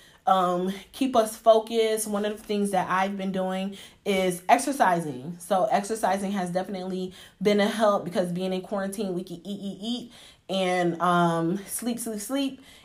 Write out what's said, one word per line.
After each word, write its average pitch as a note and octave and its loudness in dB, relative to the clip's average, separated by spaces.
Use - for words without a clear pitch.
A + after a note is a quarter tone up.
um, F#3 2
keep B3+ 0
us A3 2
focused. A3 4
One G#3 -2
of G#3+ -2
the - -20
things G3+ 0
that F3+ 0
I've G3 0
been F#3+ -4
doing F#3+ -4
is F#3 0
exercising. F3 2
So F#3 0
exercising G3+ 0
has F#3 -2
definitely F#3 -6
been G#3 4
a G3+ 4
help G#3 2
because F3 -2
being F#3 -2
in F#3 -2
quarantine, G3 -4
we F3 -4
can E3+ -12
eat, G3+ -8
eat, F#3+ -8
eat, A#3 -6
and, F3+ 0
um, E3+ 4
sleep, A3+ -6
sleep, G#3+ -8
sleep. C4+ -4